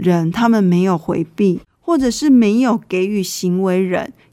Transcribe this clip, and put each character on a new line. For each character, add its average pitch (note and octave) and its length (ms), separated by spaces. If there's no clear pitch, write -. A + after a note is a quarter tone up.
人， E3+ 300
他 A#3 180
们 A3 140
没 F3 180
有 F#3 160
回 E3 260
避， F#3+ 240
或 E4+ 160
者 C4 140
是 C#4+ 180
没 A#3 340
有 A#3+ 280
给 F#3 160
予 G#3 160
行 F3+ 400
为 F#3 180
人 F3+ 320